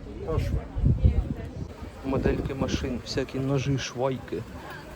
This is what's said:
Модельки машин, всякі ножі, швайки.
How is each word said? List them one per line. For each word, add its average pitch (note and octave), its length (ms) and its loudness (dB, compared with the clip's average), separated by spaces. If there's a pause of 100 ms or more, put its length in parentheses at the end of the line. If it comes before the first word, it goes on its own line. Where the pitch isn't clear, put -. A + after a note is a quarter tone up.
(2000)
Модельки C3+ 480 2
машин, C3 500 0
всякі - 360 -2
ножі, C3+ 380 2
швайки. B2 600 -2 (580)